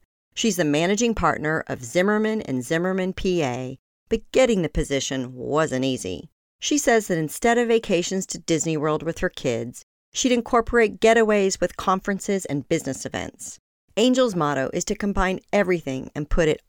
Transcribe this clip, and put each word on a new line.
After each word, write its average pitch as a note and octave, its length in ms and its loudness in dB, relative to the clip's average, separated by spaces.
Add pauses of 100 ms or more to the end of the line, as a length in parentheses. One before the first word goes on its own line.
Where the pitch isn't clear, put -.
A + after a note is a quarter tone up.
(340)
She's G#3+ 220 0
the F3 80 0
managing F#3+ 500 2
partner D#3 520 0
of B2 160 -8
Zimmerman G#3 600 0
and B2+ 200 -4
Zimmerman F#3 520 -2
P F3+ 280 0
A, B2+ 360 -6 (300)
but - 220 -4
getting A#3 320 4
the D3+ 60 -2
position C3+ 680 -2
wasn't C3 500 0
easy. B2+ 460 -4 (300)
She - 180 0
says A3+ 300 2
that F3 100 0
instead A#3 400 0
of A#3+ 80 2
vacations F#3+ 600 0
to - 120 -10
Disney E3 380 -2
World D3+ 260 0
with E3 160 -6
her F#3 100 -2
kids, A#2+ 540 -4 (300)
she'd - 180 0
incorporate A3+ 680 2
getaways G#3+ 600 4
with - 160 -2
conferences F#3+ 680 -2
and C#3+ 240 -4
business C#3+ 360 -4
events. - 540 -10 (380)
Angel's B3 400 2
motto D3 360 0
is F3+ 120 -4
to G#3 100 -4
combine F#3+ 460 -2 (120)
everything F3 640 0
and D3 160 -6
put E3 160 4
it D3+ 220 0